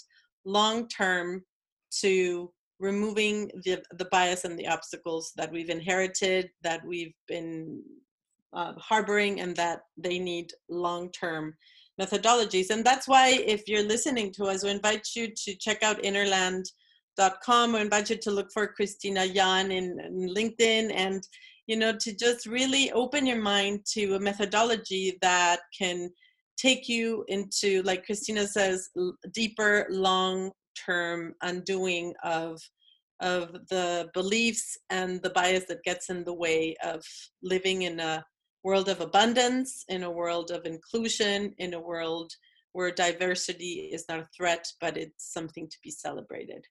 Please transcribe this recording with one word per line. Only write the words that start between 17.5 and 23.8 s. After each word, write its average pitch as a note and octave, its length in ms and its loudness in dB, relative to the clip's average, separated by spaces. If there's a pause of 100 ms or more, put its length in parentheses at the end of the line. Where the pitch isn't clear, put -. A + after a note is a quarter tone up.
We A3 80 2
invite G#3 300 2
you A3+ 80 2
to A3 120 -4
look G3 220 -2
for G#3 160 0
Christina G3 560 -2
Yan F#3+ 480 4
in, F#3 280 -2
in F#3 340 -6
LinkedIn, A3+ 600 2
and, F#3+ 320 -2 (400)
you A3+ 100 0
know, A3 220 4
to A3 180 -6
just A#3+ 300 2
really C4 460 2
open C4 340 2
your A#3+ 160 2
mind G3+ 380 2 (140)